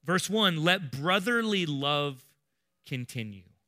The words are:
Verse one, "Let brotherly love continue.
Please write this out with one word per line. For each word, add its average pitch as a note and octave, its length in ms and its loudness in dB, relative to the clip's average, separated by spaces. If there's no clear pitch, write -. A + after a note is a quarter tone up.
Verse F3+ 260 0
one, F#3 320 2
"Let F3 300 2
brotherly G3 720 0
love C#3+ 600 -2
continue. A2+ 580 -8